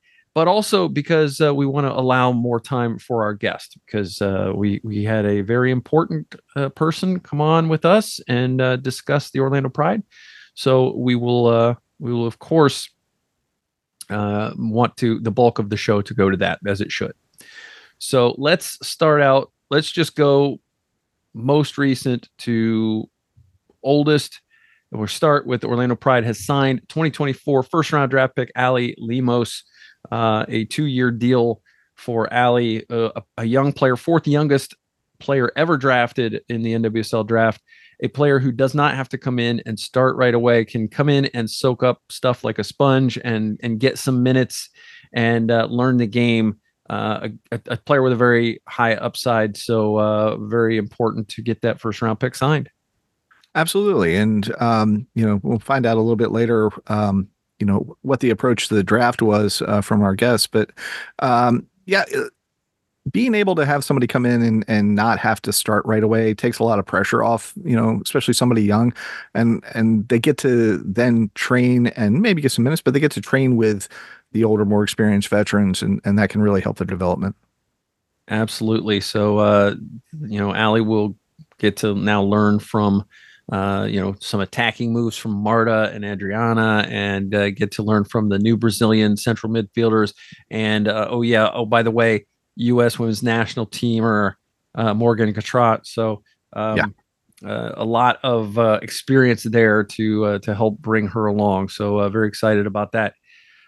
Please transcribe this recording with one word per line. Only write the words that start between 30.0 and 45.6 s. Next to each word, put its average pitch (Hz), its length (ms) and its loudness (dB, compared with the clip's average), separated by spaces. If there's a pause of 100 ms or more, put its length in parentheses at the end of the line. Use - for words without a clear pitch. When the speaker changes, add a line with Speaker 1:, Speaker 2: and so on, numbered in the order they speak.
Speaker 1:
uh, 113 380 0
a 113 160 -4
two-year 127 480 -2
deal 117 500 0 (320)
for 113 380 -4
Allie, 120 580 0
uh, 113 240 -2
a, 110 80 -10 (140)
a 117 80 -6
young 135 280 2
player, 131 220 0
fourth 165 320 0
youngest 143 480 0 (460)
player 135 340 0
ever 165 220 2
drafted 120 720 0
in 117 140 -4
the 113 120 -2
N 113 80 0
W 113 200 -2
S - 120 -6
L 113 80 0
draft, 113 400 2 (380)
a 127 80 -2
player 139 320 2
who 131 100 0
does 127 240 0
not 147 220 0
have 135 140 -6
to 135 60 -8
come 127 220 -4
in 117 260 0
and 107 140 -8
start - 380 0
right 123 180 2
away, 120 300 4
can 110 240 -4
come 147 200 -2
in 139 180 2
and 117 220 -6
soak 127 360 -2
up 123 240 0
stuff - 340 -2
like 113 160 -4
a 107 60 -4
sponge 131 580 2
and, 110 400 -4
and 117 160 -4
get 131 180 0
some 127 280 0
minutes 131 460 0 (420)
and, 117 400 0
uh, 113 180 2